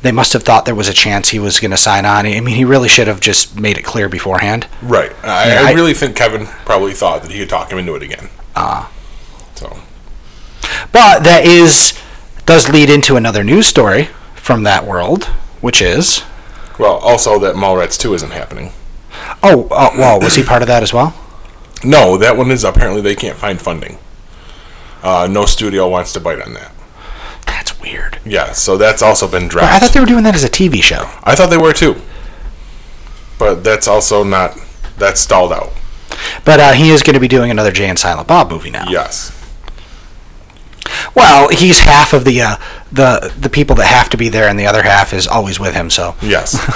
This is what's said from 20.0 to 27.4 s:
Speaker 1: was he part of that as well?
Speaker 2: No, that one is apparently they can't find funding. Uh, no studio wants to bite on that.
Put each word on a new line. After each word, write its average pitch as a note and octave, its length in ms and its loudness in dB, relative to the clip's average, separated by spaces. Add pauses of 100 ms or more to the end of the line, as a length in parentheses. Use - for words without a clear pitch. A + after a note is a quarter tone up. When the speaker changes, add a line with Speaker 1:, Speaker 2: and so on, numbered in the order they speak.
Speaker 1:
was - 140 0
he C3 80 2
part A#2+ 180 0
of A#2+ 60 -2
that A#2+ 160 2
as G#2 100 -4
well? C#3 220 0 (680)
Speaker 2:
No, G2 340 4
that A2 200 2
one B2+ 140 0
is B2 120 0
apparently G#2 380 2
they G2+ 140 -2
can't - 220 -10
find G2+ 220 -6
funding. - 380 -10 (1040)
Uh, F2+ 260 0
no G#2 160 0
studio G2 440 0
wants F2+ 240 -4
to G2 60 -8
bite D#2+ 220 -6
on G#1+ 120 -14
that. - 180 -18 (760)